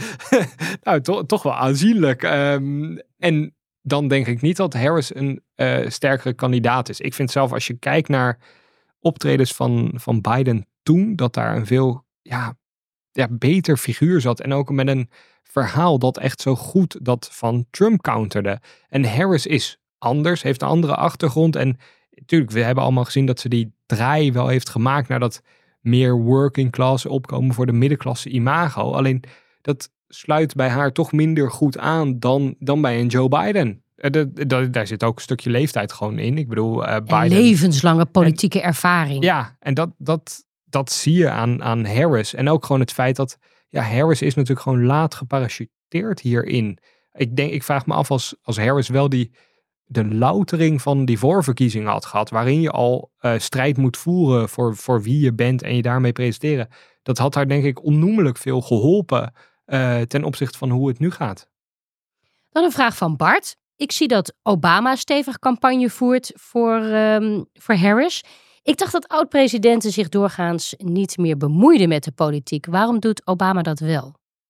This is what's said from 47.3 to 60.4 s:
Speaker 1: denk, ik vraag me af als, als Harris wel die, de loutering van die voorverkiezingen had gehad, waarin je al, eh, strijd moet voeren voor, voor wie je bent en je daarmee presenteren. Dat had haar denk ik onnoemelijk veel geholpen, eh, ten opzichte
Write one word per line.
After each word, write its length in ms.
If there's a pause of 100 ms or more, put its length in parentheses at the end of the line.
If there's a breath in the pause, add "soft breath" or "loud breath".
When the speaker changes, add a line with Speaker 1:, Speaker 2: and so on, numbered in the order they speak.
Speaker 1:
denk, 160
ik 100
vraag 240
me 80
af 160
als, 320
als 160
Harris 300
wel 200
die, 220 (540)
de 200
loutering 800
van 220
die 140
voorverkiezingen 680
had 180
gehad, 240
waarin 300
je 100
al, 480
eh, 200
strijd 380
moet 200
voeren 520
voor, 280
voor 260
wie 180
je 140
bent 280
en 140
je 60
daarmee 300
presenteren. 560 (340 soft breath)
Dat 160
had 160
haar 140
denk 160
ik 200
onnoemelijk 540
veel 220
geholpen, 720 (320 soft breath)
eh, 360
ten 240
opzichte 340